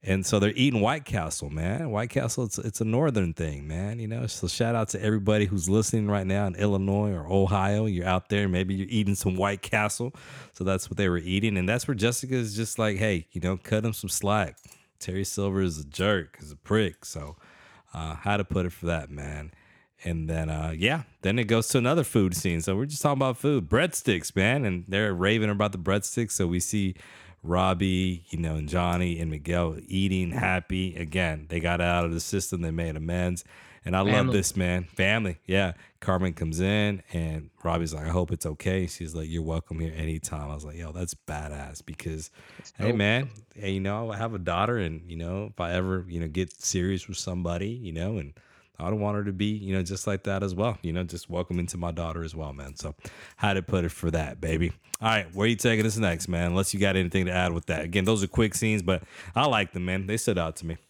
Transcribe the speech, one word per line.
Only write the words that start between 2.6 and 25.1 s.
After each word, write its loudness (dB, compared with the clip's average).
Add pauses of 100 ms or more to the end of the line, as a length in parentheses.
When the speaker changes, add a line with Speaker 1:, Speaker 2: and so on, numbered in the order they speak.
Speaker 1:
a 2
northern 2
thing, -4
man. -4
You -6
know, -4
so -4
shout 0
out 0
to -6
everybody 4
who's 0
listening 4
right 2
now 2
in -4
Illinois 2
or -4
Ohio. 4
You're 0
out 2
there, 2
maybe 2
you're -2
eating 4
some 0
White 0
Castle. 0 (420)
So -6
that's 0
what -6
they 4
were 4
eating. 2
And 2
that's 0
where 0
Jessica's 0
just -4
like, 2
"Hey, 2
you -6
know, 0
cut 0
him 0
some -8
slack. 0 (420)
Terry -4
Silver 0
is 0
a -10
jerk, 0
is -18
a -18
prick." 0
So, -10 (580)
uh, -6
how -2
to -2
put 0
it -4
for -6
that, -2
man. -10 (520)
And -2
then, 0
uh, -2
yeah, 2 (180)
then 2
it 0
goes 2
to 2
another 2
food 4
scene. 0
So 0
we're 0
just -8
talking 2
about 0
food, 0
breadsticks, 2
man. 4
And -2
they're 2